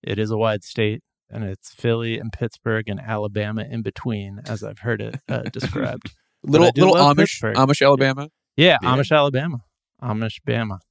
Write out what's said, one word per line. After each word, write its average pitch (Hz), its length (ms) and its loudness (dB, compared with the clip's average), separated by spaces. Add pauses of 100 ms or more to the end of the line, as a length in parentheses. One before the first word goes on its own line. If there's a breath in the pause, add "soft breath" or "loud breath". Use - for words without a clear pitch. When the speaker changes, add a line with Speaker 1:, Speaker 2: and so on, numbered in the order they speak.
Speaker 1:
It 110 160 -4
is 107 120 -2
a 113 60 -2
wide 107 280 0
state, 107 380 -2 (280)
and 110 140 -8
it's - 300 -12
Philly 113 440 -2
and 110 140 -8
Pittsburgh 110 560 -4
and 98 120 -8
Alabama 104 680 -6
in 117 140 -8
between, 101 640 -8
as 110 160 -8
I've 107 180 -12
heard 113 200 -4
it, 110 160 -10 (120)
uh, 117 140 -4
Speaker 2:
<laughs> - 100 -10
Speaker 1:
described. - 640 -8 (280)
But - 80 -6
Speaker 2:
Little, 160 180 6
Speaker 1:
I - 20 6
do 123 120 0
Speaker 2:
little 185 120 6
Speaker 1:
love 143 220 6
Speaker 2:
Amish, - 40 2
Speaker 1:
Pittsburgh. - 360 0
Speaker 2:
Amish, 135 280 4
Alabama. 139 440 2 (280)
Speaker 1:
Yeah, 156 260 6
Speaker 3:
Yeah. 123 140 0
Speaker 1:
Amish, 139 200 0
Alabama. 143 420 2 (440)
Amish, 113 440 -4
Bama. 113 320 -2 (120)